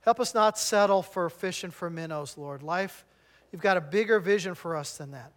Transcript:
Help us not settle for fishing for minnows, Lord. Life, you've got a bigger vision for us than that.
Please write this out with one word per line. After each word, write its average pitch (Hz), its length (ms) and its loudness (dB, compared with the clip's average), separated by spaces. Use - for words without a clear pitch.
Help 233 180 4
us - 140 -2
not 214 240 4
settle 202 440 4
for 170 280 -4
fishing 180 400 -8
for 170 180 -8
minnows, 160 480 -8
Lord. 143 260 -12
Life, 180 440 -4
you've 165 120 -12
got 190 160 4
a - 20 2
bigger 208 400 2
vision 185 340 0
for 165 220 -6
us - 220 -8
than 139 140 -12
that. 131 240 -18